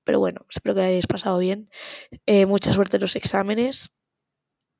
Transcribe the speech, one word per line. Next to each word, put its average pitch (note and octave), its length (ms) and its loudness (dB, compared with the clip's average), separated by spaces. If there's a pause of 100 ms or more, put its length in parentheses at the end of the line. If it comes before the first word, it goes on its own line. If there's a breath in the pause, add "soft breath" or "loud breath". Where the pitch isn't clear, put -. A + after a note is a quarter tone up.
pero - 160 2
bueno, F#3 300 -2
espero - 260 -4
que F#3+ 60 2
hayáis F#3 260 0
pasado F#3+ 320 -2
bien. G3 300 -2 (560 loud breath)
Eh, G3+ 200 6
mucha G3 280 2
suerte G3 240 2
en G3 40 -2
los F#3+ 140 -2
exámenes. G#3+ 760 -2 (920)